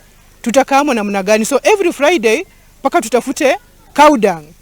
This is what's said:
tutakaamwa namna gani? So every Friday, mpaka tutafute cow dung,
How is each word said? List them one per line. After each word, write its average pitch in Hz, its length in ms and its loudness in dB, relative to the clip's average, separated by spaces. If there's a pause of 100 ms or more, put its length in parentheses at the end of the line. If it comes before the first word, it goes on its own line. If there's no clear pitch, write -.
(420)
tutakaamwa 269 540 0
namna 202 280 -4
gani? 214 220 0
So 262 180 -2
every 381 300 2
Friday, 277 520 0 (340)
mpaka 330 220 -2
tutafute 262 560 -2 (380)
cow 294 220 6
dung, 185 260 -2 (180)